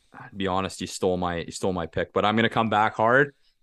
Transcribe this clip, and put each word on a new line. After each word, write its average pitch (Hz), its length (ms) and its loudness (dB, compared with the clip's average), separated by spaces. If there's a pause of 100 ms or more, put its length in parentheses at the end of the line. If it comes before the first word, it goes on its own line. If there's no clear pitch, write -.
(120)
to - 220 -20
be 95 120 -4
honest, 92 340 -2
you - 60 -6
stole 92 300 -2
my, 87 220 -4
you 80 120 -10
stole 98 220 -4
my 87 140 -4
pick, - 260 -6
but 98 120 0
I'm 107 120 2
gonna 113 120 4
come 113 220 0
back 107 240 2
hard. 131 400 4 (280)